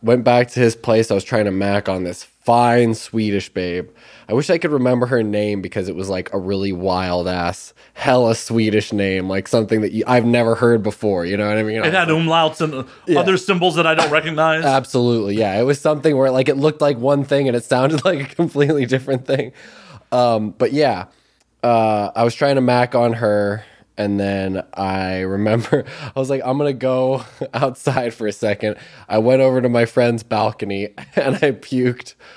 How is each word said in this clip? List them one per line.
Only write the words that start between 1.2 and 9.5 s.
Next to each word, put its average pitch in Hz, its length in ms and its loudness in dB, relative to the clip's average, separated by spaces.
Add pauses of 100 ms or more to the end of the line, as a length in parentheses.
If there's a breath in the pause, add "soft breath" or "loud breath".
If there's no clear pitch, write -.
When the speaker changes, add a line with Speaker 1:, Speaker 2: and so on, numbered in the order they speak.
Speaker 1:
trying 110 220 0
to 98 60 0
mac 101 380 -2
on 95 140 -4
this 90 200 -8
fine 120 720 2
Swedish 107 560 -4
babe. 90 400 -6 (400 loud breath)
I 101 40 -4
wish 139 160 0
I 180 80 2
could 165 140 -2
remember 127 360 2
her 120 160 0
name 104 380 -2
because 92 280 -6
it 87 60 -6
was, 95 140 -6
like, 92 240 -6
a 98 40 -4
really 98 360 -4
wild-ass, 90 1000 -4 (200 soft breath)
hella 127 420 2
Swedish 107 580 0
name, 95 360 -2
like, 95 180 -4
something 110 340 0